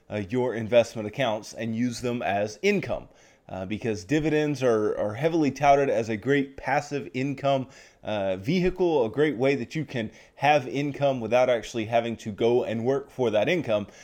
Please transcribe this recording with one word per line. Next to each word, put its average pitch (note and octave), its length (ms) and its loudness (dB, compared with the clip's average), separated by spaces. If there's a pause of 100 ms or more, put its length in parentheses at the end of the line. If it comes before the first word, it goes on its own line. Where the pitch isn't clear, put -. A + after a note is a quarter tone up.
uh, G#2 180 -4
your B2 260 0
investment A2+ 540 2
accounts A2 460 -4
and A2+ 240 -4
use A#2 240 -2
them A#2+ 220 -2
as G2+ 380 -2
income. B2+ 460 0 (420)
Uh, F#2+ 160 -8
because G#2 400 -4
dividends D3+ 580 0
are, A2 340 2
are G#2 160 -2
heavily D3+ 380 0
touted C#3 380 4
as A2 180 0
a A2+ 80 -2
great C3+ 400 0
passive C#3+ 580 -4
income, C#3 540 -2 (340)
uh, G2 360 -2
vehicle, E3+ 680 2
a A2 40 -2
great C#3 260 0
way C3+ 180 2
that A#2 220 -6
you D#3 80 -4
can A2+ 260 -6 (260)
have C#3+ 300 2
income C3+ 540 -2
without A#2+ 300 4
actually A#2 340 -2
having A#2 320 0
to G#2+ 160 -10
go A#2+ 320 4
and A2+ 220 -2
work C3+ 260 0
for B2 180 0
that G#2+ 200 2
income. A2+ 360 0 (180)